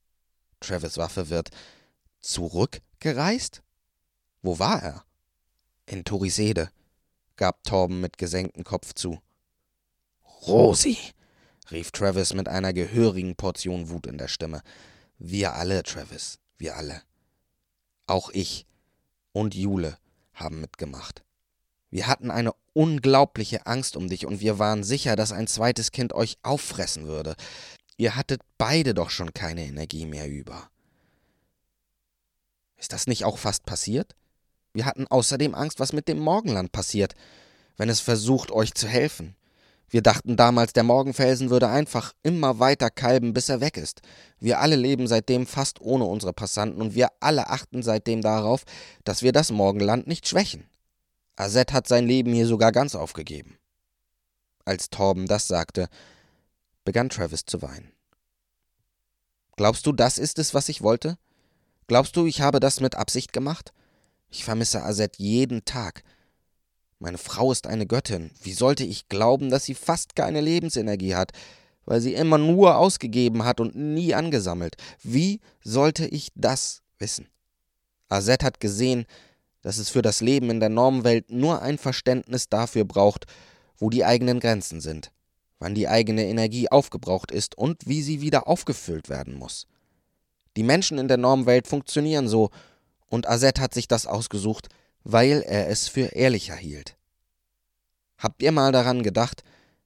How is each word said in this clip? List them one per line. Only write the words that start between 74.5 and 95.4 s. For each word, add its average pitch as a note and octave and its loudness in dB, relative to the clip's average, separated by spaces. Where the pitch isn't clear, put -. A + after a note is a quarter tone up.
Wie F3 0
sollte D3 2
ich - -8
das - -2
wissen? - -8
Azet G2 2
hat - -2
gesehen, A#2 0
dass G#2+ -6
es G#2 -6
für B2 2
das G#2+ 0
Leben B2+ 2
in A2+ 0
der A2 4
Normwelt A#2 2
nur C#3+ 0
ein C#3+ -4
Verständnis B2+ -2
dafür A2 2
braucht, G2+ 2
wo A2 0
die A2 2
eigenen B2 4
Grenzen G#2+ -2
sind, D#2 -10
wann F#2+ -6
die G#2 0
eigene A2 2
Energie A2+ 0
aufgebraucht A#2 0
ist - -6
und D3+ -4
wie D3 -2
sie D3 -4
wieder D3 0
aufgefüllt F2+ -4
werden C2+ -8
muss. - -12
Die A2 0
Menschen D3+ 2
in C3 -2
der C3 6
Normwelt B2 6
funktionieren D3 0
so, A2 4
und A#2 -2
Azet B2 2
hat C3 -4
sich A#2+ -6
das A#2 2
ausgesucht, G#2+ -4
weil B2+ 4